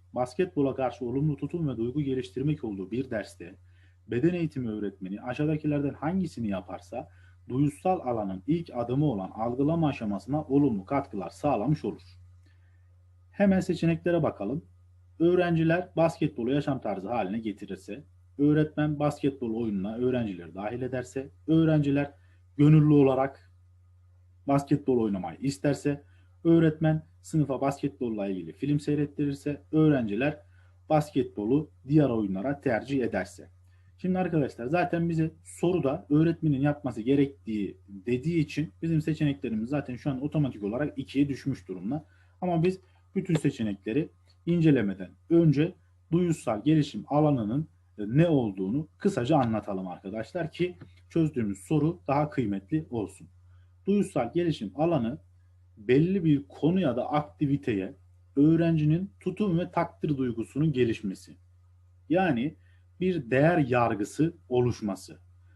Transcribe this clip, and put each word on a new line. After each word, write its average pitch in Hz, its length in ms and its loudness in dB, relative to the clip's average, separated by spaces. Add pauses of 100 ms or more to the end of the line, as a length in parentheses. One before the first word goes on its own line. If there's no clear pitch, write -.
(140)
basketbola 139 640 -2
karşı 127 300 -4
olumlu 139 320 -2
tutum 156 320 -4
ve 123 80 -6
duygu 170 240 -2
geliştirmek 135 600 -4
olduğu 95 280 -8
bir 127 180 -4
derste 92 460 -8 (520)
beden 135 260 0
eğitimi 151 360 -4
öğretmeni 101 520 -8
aşağıdakilerden 147 720 -4
hangisini 160 540 -6
yaparsa 95 640 -10 (400)
duyusal 147 500 0
alanın 107 480 -4
ilk 165 260 0
adımı 123 320 0
olan 98 260 -2
algılama 139 560 0
aşamasına 120 560 -4
olumlu 131 420 0
katkılar 110 440 -6
sağlamış 135 560 -2
olur. 95 160 -8 (1300)
Hemen 196 280 4
seçeneklere 165 640 0
bakalım. 120 420 -4 (540)
Öğrenciler 170 760 2
basketbolu 151 560 0
yaşam 139 300 0
tarzı 98 280 -6
haline 110 300 -2
getirirse, 104 640 -10 (340)
öğretmen 151 600 2
basketbol 139 560 -2
oyununa 110 420 -4
öğrencileri 107 580 -4
dahil 107 260 -6
ederse, 131 480 -8 (180)
öğrenciler 151 640 4 (460)
gönüllü 151 360 8
olarak 135 500 4 (1040)
basketbol 139 500 2
oynamayı 98 440 -2
isterse, 143 640 -2 (400)
öğretmen 160 600 4 (180)
sınıfa 135 400 -2
basketbolla 131 640 -4
ilgili 87 260 -6
film 147 260 -2
seyrettirirse, 147 840 -4 (100)
öğrenciler 143 680 2 (500)
basketbolu 143 800 0 (180)
diğer 143 220 4
oyunlara 110 520 -2
tercih 123 420 0
ederse. - 460 -6 (480)
Şimdi 185 200 -2
arkadaşlar 165 480 -2
zaten 170 440 0
bize 160 220 0 (120)
soruda 170 680 -2
öğretmenin 156 500 2
yapması 139 420 -2
gerektiği 117 760 0 (100)
dediği 123 520 -2
için 151 420 -4
bizim 165 200 0
seçeneklerimiz 139 680 -2
zaten 139 260 -4
şu 143 160 -4
an 127 100 -4
otomatik 139 420 -2
olarak 123 340 -4
ikiye 135 320 -2
düşmüş 131 380 -6
durumda. 98 380 -8 (360)
Ama 175 220 0
biz 185 160 0 (360)
bütün 175 200 0
seçenekleri 117 760 -2 (360)
incelemeden 127 640 2 (180)
önce 165 440 4 (380)
duyusal 160 520 0
gelişim 143 440 2
alanının, 143 600 0 (300)
e, 107 100 -10
ne 147 200 4
olduğunu 117 600 -2 (100)
kısaca 156 400 0
anlatalım 107 500 -2
arkadaşlar 110 640 -10
ki 175 240 -4 (340)
çözdüğümüz 123 500 -2
soru 160 480 -2
daha 147 220 0
kıymetli 120 600 -4
olsun. 104 380 -8 (580)
Duyusal 180 480 0
gelişim 160 420 -2
alanı 147 420 0 (600)
belli 156 480 2
bir 143 220 4
konu 175 320 0
ya 139 160 2
da 123 160 -4
aktiviteye 139 800 -2 (420)
öğrencinin 165 840 2
tutum 180 400 -2
ve 170 120 -4
takdir 170 460 -4
duygusunun 131 560 -2
gelişmesi. 110 640 -2 (720)
Yani 156 460 0 (440)
bir 170 320 -2
değer 151 260 4
yargısı 120 760 0 (160)
oluşması. 110 720 -2 (360)